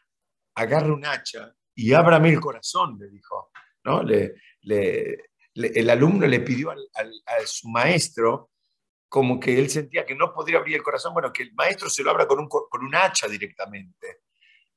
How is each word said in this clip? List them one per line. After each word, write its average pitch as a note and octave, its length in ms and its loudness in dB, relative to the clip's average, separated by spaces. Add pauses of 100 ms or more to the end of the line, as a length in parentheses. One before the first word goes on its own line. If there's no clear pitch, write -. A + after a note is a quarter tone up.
(560)
Agarre D3 340 0
un C#3+ 140 -2
hacha A#2+ 500 -8 (200)
y A2+ 180 2
ábrame E3 380 8
el D3+ 100 4
corazón", C#3 580 -6
le G2+ 100 -18
dijo, G2+ 420 -16 (340)
¿no? - 180 0
Le, G#2 320 0 (280)
le, G2+ 680 -4 (220)
le, A#2 160 -4
el A2+ 220 2
alumno D#3+ 360 4
le B2 140 4
pidió C3 300 -4
al, D3+ 240 -14
al, A2+ 180 -8 (140)
a A2 200 -2
su - 220 -12
maestro A#2+ 840 0 (580)
como B2+ 300 2
que B2 180 0
él C#3 120 2
sentía D3+ 360 -4
que C3 120 -10
no E3+ 160 0
podría D#3+ 260 -2
abrir D#3 180 -4
el C#3+ 60 -4
corazón, D3 300 -6
bueno, D3+ 200 -2
que C3+ 120 -8
el A2+ 100 -20
maestro D#3+ 340 -2
se C#3 140 -4
lo D3 80 0
abra E3 160 2
con C#3 140 2
un D3+ 80 -8
co-, - 200 -4
con B2 160 -8
un C#3 120 -8
hacha F#3 320 0
directamente. G2 960 -14 (540)